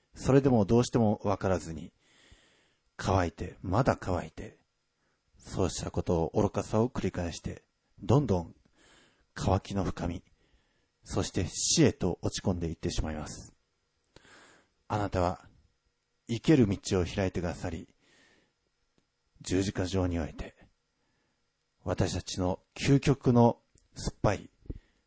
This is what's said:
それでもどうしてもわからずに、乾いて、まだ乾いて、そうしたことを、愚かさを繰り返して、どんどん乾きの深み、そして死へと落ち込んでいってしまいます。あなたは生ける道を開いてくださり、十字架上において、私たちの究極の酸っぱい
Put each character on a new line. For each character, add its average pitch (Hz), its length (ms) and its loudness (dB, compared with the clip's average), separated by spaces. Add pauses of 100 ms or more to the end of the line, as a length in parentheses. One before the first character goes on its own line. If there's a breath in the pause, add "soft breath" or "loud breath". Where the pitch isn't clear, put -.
(140)
そ - 200 0
れ 139 80 8
で 135 80 2
も 113 160 6
ど 113 120 6
う 120 80 4
し - 60 -6
て 127 80 2
も 107 240 2
わ 98 160 0
か 98 100 -2
ら 92 80 2
ず 82 160 -8
に、 78 180 -12 (1040 soft breath)
乾 92 340 2
い - 20 -6
て、 - 320 -12
ま 104 200 0
だ 110 160 2
乾 87 280 -4
い - 20 -18
て、 - 300 -16 (800)
そ - 260 -2
う 85 60 0
し - 120 -8
た 95 60 -8
こ - 140 -4
と 82 220 2
を、 - 160 0
愚 98 100 2
か 101 100 -4
さ 110 220 0
を 123 60 0
繰 - 160 -4
り 92 60 -2
返 85 220 -6
し - 60 -12
て、 - 240 -12 (400)
ど 113 180 4
ん 135 60 -4
ど 92 140 0
ん - 140 -14 (760 soft breath)
乾 98 280 0
き - 120 -10
の 98 100 0
深 - 240 -4
み、 - 160 -8 (800)
そ - 200 -2
し - 80 -6
て 92 160 -2
死 - 360 2
へ 110 80 8
と - 300 -2
落 - 180 -4
ち - 60 -10
込 101 80 2
ん 87 60 -4
で 85 80 -4
い 80 60 -6
っ - 20 -10
て 87 160 -4
し - 100 -2
ま 80 100 -6
い 78 40 -8
ま 76 100 -8
す。 - 300 -16 (1300 loud breath)
あ 107 120 -2
な 101 100 -2
た 92 120 0
は 87 200 0 (840)
生 117 120 -4
け 160 180 6
る 117 100 6
道 95 340 0
を 87 40 2
開 95 220 -2
い 92 40 -2
て - 80 -6
く 85 40 -2
だ 87 100 -4
さ - 160 -8
り、 82 180 -8 (1500 soft breath)
十 90 200 0
字 98 120 -2
架 95 120 -4
上 90 220 0
に 87 100 -2
お 80 80 -2
い - 80 -10
て、 - 220 -14 (1300)
私 90 300 -2
た 90 100 -4
ち - 140 -10
の 92 220 -2 (140)
究 139 260 2
極 135 320 2
の 120 280 6 (340)
酸 - 180 -8
っ - 120 -16
ぱ 107 100 2
い - 160 -8 (580 loud breath)